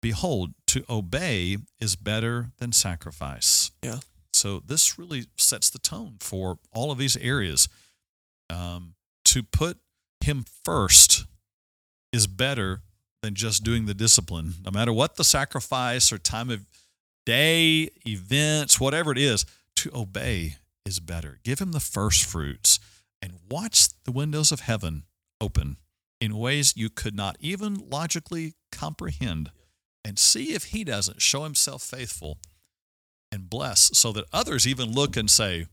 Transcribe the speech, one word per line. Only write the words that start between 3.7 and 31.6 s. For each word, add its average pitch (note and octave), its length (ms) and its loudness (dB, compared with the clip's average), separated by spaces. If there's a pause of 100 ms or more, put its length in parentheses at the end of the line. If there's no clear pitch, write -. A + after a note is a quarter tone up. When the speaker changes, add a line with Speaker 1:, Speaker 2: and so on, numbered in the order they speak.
Speaker 2:
Yeah. A#2+ 200 -8 (320)
Speaker 1:
So G2+ 300 0
this - 360 0
really E3 260 -10 (120)
sets - 340 2
the B2+ 80 -14
tone E3+ 400 -8
for F#2 400 -4 (120)
all C3 200 -4
of B2+ 80 -6
these C3+ 180 0
areas. A2 500 0 (840)
Um, F2 420 -10 (320)
to - 160 6
put - 380 -2 (440)
him C#3+ 220 0 (180)
first - 600 8 (880)
is A2 140 4
better G2 560 -2 (400)
than G#2+ 100 -6
just G#2+ 300 -2
doing A2+ 240 0
the G2+ 80 -4
discipline. E2+ 580 2 (100)
No F#2+ 60 -8
matter A2 240 0
what C3 220 2
the E3 80 -2
sacrifice B2+ 920 0
or G2+ 60 -6
time A#2 320 -4
of G#2 160 -8 (580)
day, D#3+ 640 4 (180)
events, C#3 720 2
whatever D3 320 0
it A#2+ 60 0
is, C3 280 2 (320)
to - 180 -4
obey F#2+ 640 -4 (280)
is F#2 140 -6
better. E2 440 -10
Give C3 140 -2
him - 140 -4
the D#3 80 -2
first - 440 0
fruits - 560 0 (400)
and F2+ 140 -14 (160)
watch F#3 380 4 (160)
the C3 80 -4
windows D3 400 0
of D3+ 80 -4
heaven F2 460 -4 (360)
open C#2+ 360 -2 (440)
in G#2+ 160 -2
ways C3+ 400 0
you A2 140 -2
could A2+ 240 -8
not G2 240 -4
even G3 500 -6
logically D#3+ 640 -6 (180)
comprehend, E2+ 800 -6 (560)
and G2+ 140 -8
see - 340 2
if - 120 -6
he G#3+ 180 -6
doesn't G2+ 380 -4
show C#3 240 2
himself C#3 360 -2